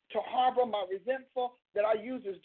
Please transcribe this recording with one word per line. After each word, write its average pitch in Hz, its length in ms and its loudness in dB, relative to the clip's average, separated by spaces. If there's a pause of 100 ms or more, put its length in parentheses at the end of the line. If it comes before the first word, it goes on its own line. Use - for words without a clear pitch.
(120)
to 220 120 -2
harbor 247 420 4
my 208 240 -2
resentful, 247 640 -4 (180)
that 208 100 2
I 220 160 2
use 247 300 -8
as 185 160 -6